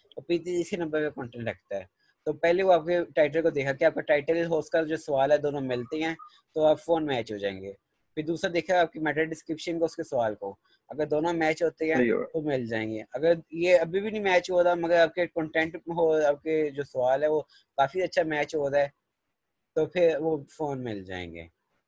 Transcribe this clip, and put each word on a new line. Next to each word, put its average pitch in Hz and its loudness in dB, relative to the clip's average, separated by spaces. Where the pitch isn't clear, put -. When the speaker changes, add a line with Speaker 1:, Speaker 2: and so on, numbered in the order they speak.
Speaker 1:
और 139 -14
फिर 175 0
तीसरे 175 -4
नंबर 156 -2
पे 151 -2
content 120 -10
रखता 98 -8
है। 92 -10
तो 156 -2
पहले 170 2
वो 190 4
आपके 170 2
title 156 2
को 160 4
देखा 139 -2
कि 135 0
आपका 156 2
टाइटल 165 0
और 165 0
उसका 160 -2
जो 156 -4
सवाल 139 0
है, 147 6
दोनों 143 -2
मिलते 127 -4
हैं, 160 -4
तो 156 0
आप 156 6
phone 160 0
match 123 -2
हो 104 -6
जाएंगे। 98 -6
फिर 156 -8
दूसरा 170 -2
देखा 175 2
आपकी 160 0
मेटा 156 0
description 160 -6
को, 165 0
उसके 165 -4
सवाल 117 -2
को, 98 -10
अगर 143 -4
दोनों 151 0
match 160 0
होते 160 -2
हैं, 160 2
Speaker 2:
सही 123 2
होगा। 98 0
Speaker 1:
तो 160 -6
मिल 135 -2
जाएंगे। 110 -4
अगर 165 2
ये 175 4
अभी 165 2
भी 214 -4
नहीं 214 -4
match 185 2
हो 175 4
रहा, 175 4
मगर 170 0
आपके 170 4
content 160 -4
हो, 165 0
आपके 151 0
जो 139 -6
सवाल 131 0
है, 151 2
वो 156 0
काफ़ी - 2
अच्छा 175 0
match 151 -2
हो 147 0
रहा 143 2
है, 139 0
तो 156 2
फिर 165 2
वो 151 -2
phone 143 -4
मिल 107 -8
जाएंगे। 85 -10